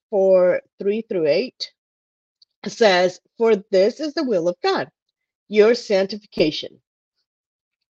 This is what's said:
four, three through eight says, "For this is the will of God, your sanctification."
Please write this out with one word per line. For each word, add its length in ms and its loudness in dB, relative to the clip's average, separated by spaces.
four, 500 2
three 240 -4
through 260 -4
eight 440 -4
says, 540 0
"For 180 2
this 440 0
is 140 -8
the 100 -4
will 240 -2
of 140 -6
God, 280 -4
your 260 4
sanctification." 1040 -4